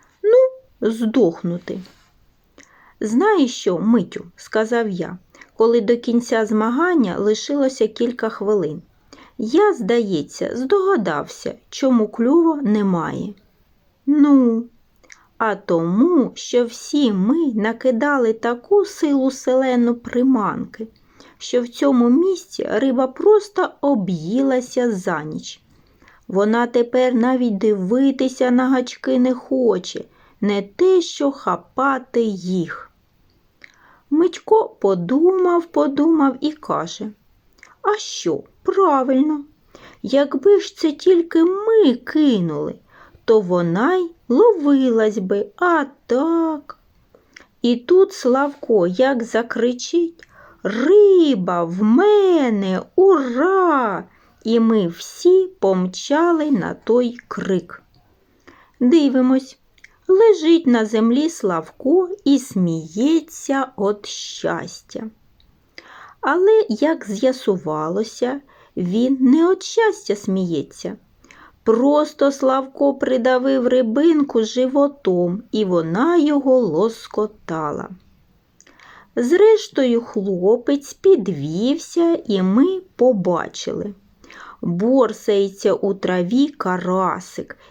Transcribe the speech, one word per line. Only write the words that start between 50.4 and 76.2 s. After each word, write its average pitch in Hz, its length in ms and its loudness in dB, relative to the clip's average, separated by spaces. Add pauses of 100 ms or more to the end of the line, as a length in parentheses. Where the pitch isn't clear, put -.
«Риба 277 1000 4
в 175 200 -4
мене! 269 1000 2 (140)
Ура!» 294 1080 2 (400)
І 226 160 0
ми 220 280 2
всі 359 600 0 (120)
помчали 294 920 0
на 180 220 -2
той 240 440 -2 (100)
крик. 180 560 -6 (960)
Дивимось, 262 800 2 (480)
лежить 349 600 4
на 226 180 2
землі 233 440 0
Славко 262 800 -2 (160)
і 277 140 4
сміється 220 1300 -2 (100)
від 208 280 -4
щастя. - 1000 -10 (1160)
Але, 381 480 2
як 294 360 -2
з'ясувалося, 208 1400 -4 (360)
він 233 420 -2
не 311 320 4
від 381 120 -2
щастя 440 520 -2
сміється. 185 800 -6 (640)
Просто 285 680 2
Славко 269 640 -2
придавив 254 720 0
рибинку 254 760 2
животом, 247 1080 -2
і 214 140 -2
вона 180 520 0
його 285 420 2